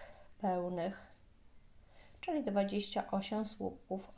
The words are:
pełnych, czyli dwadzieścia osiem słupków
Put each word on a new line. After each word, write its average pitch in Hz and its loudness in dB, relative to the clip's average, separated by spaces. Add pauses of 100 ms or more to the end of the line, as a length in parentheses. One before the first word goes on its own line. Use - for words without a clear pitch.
(420)
pełnych, 180 2 (1120)
czyli 311 2
dwadzieścia 202 2
osiem 214 2
słupków 190 -4